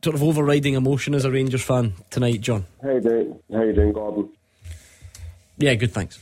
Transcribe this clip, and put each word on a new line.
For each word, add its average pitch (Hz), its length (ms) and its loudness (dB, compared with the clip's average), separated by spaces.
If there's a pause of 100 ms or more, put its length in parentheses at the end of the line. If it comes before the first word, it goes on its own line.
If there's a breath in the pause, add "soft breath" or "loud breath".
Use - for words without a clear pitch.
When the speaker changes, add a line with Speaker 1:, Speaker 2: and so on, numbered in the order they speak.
Speaker 1:
sort 156 120 0
of 143 80 0
overriding 147 520 2
emotion 135 380 0
as 135 120 0
a 135 60 0
Rangers 131 320 -2
fan 120 300 0 (160)
tonight, 120 320 0
John? 107 240 -2 (160)
Speaker 2:
How 135 100 -4
you 120 100 2
doing? 113 380 0 (120)
How 110 120 0
you 110 100 2
doing, 104 200 4
Gordon? 104 360 -6 (1300 loud breath)
Speaker 1:
Yeah, 143 180 4
good, 113 160 -2
thanks. - 300 -6